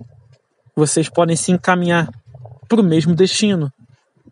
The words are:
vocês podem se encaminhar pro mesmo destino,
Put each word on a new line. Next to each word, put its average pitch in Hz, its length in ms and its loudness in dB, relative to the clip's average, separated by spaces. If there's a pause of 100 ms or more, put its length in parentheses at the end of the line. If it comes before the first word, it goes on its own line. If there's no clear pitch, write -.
(760)
vocês 151 340 0
podem 165 280 0
se - 160 -4
encaminhar 175 560 0 (600)
pro 226 140 2
mesmo 165 320 2
destino, 180 580 0 (600)